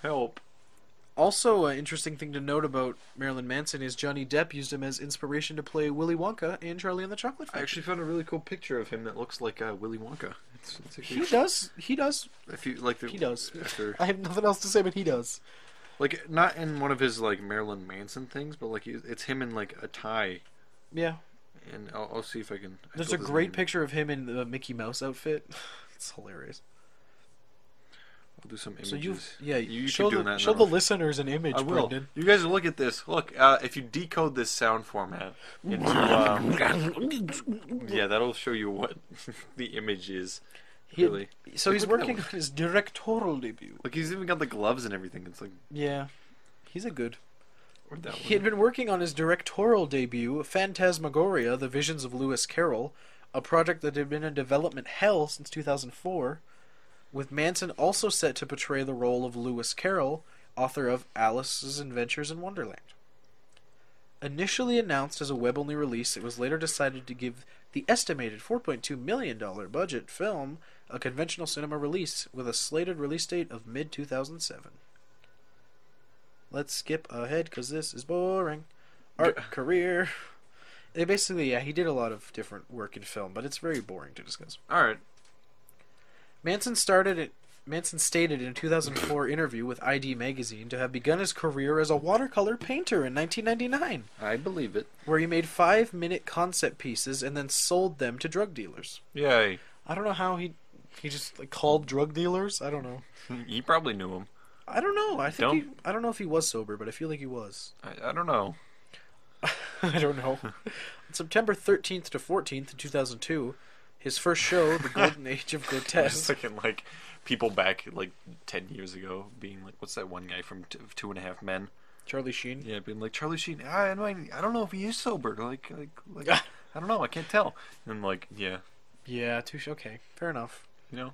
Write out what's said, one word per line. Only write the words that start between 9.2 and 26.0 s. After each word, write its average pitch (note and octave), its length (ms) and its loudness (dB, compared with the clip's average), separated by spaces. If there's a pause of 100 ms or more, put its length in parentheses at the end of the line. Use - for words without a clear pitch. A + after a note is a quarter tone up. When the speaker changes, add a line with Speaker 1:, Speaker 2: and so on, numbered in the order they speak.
Speaker 1:
like, - 220 -4
uh, A2 160 -4
Willy A2 200 -6
Wonka. A2 360 -10 (200)
It's, - 300 -14
it's - 140 -16
a - 40 -12
Speaker 2:
He - 240 -2
does. C4+ 520 4
He - 180 -2
does. C#4+ 320 0 (200)
Speaker 1:
If - 180 -10
you C3 100 -4
like A#2+ 220 0
the, D3 100 -8
Speaker 2:
He F#3+ 100 -10
does. B2 420 -2
Speaker 1:
after G#2 380 -4
Speaker 2:
I F3 80 4
have F#3+ 120 2
nothing F#3+ 260 0
else G3+ 160 6
to G3+ 80 -4
say, G3+ 140 8
but F#3 120 2
he G3 100 0
does. B2 360 0 (580)
Speaker 1:
Like, C#3 300 0
not E3+ 280 6
in D#3 240 -2
one C#3 120 2
of B2+ 80 2
his, A#2 200 4
like, G#2 220 2
Marilyn G#2 440 -4
Manson G2+ 400 -10
things, D3 300 -8
but, A#2+ 100 -8
like, A2 200 -4
it's A#2 380 -8
him C3+ 180 -2
in, A#2+ 120 -6
like, G#2 280 -4
a G#2 60 -10
tie. G#2+ 520 -2 (520)
Speaker 2:
Yeah. E3 220 -2 (580)
Speaker 1:
And G#2 220 -14
I'll, G#2+ 200 -6
I'll A2+ 80 -4
see - 160 -8
if G#2+ 140 -8
I G2 60 -8
can, F#2+ 260 -14
I - 140 -16
Speaker 2:
There's E3 100 -4
a - 20 -2
Speaker 1:
spelled F3 120 2
his G2+ 80 -6
Speaker 2:
great D#3 180 6
Speaker 1:
name. F3 40 -10
Speaker 2:
picture F3+ 300 0
of C#3 80 -2
him D3+ 180 0
in C3+ 180 -2
the B2 180 -2
Mickey B2+ 300 -8
Mouse A#2 280 -4
outfit. C3+ 480 -4
<laughs> - 60 -14 (400)
It's - 140 -10